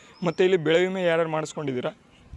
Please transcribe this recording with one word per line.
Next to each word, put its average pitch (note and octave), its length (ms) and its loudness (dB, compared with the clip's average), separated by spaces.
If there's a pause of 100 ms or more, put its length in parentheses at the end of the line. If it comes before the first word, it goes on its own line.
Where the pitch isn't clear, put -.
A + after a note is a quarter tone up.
(240)
ಮತ್ತು F3 200 0
ಇಲ್ಲಿ F#3 120 4
ಬೆಳೆ E3 300 2
ವಿಮೆ F#3 160 -4
ಯಾರ್ಯಾರು E3 280 2
ಮಾಡಿಸ್ಕೊಂಡಿದ್ದೀರಾ, D#3 600 -4 (460)